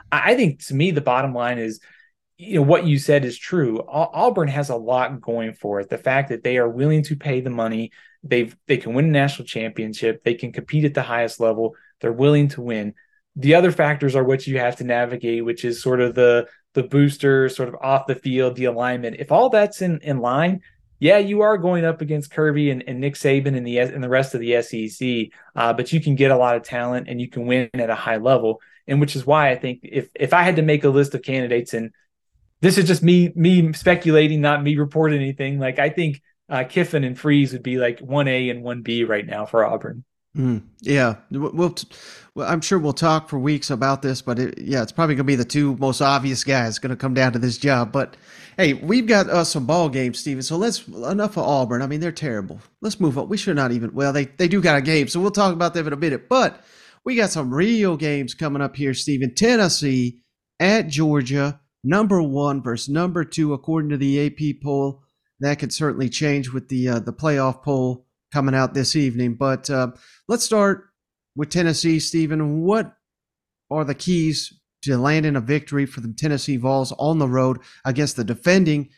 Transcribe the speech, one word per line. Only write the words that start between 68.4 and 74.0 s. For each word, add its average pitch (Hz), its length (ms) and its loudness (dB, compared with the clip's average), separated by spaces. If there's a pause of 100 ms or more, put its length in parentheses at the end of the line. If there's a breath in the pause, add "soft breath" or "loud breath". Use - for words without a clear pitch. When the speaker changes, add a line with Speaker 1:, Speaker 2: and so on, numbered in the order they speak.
Speaker 2:
out 131 220 0
this 135 200 0
evening. 123 380 0
But, 131 380 -2
uh, 127 200 -2 (360 soft breath)
let's 233 160 -2
start 196 460 0 (460)
with 147 140 -4
Tennessee, 165 500 0
Stephen. 156 640 -2
What 202 320 0 (800)
are 156 120 -2
the 143 120 -4
keys 160 580 -2 (300)